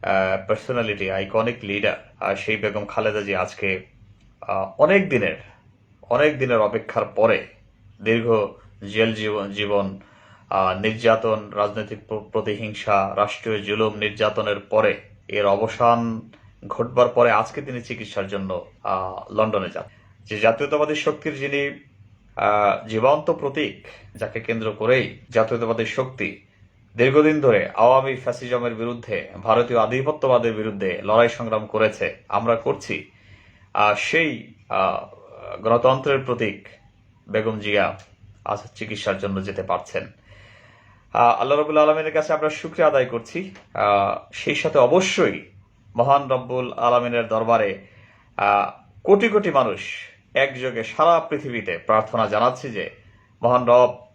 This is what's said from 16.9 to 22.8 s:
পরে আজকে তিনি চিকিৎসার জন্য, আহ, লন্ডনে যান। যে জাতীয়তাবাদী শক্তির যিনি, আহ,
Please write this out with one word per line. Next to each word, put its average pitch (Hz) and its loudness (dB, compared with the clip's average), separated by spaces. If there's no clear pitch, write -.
পরে 120 4
আজকে 117 -2
তিনি 127 -10
চিকিৎসার 107 -8
জন্য, 95 -6
আহ, 95 -6
লন্ডনে 104 0
যান। 87 -12
যে 107 -8
জাতীয়তাবাদী 147 2
শক্তির 151 -4
যিনি, 143 -6
আহ, 104 2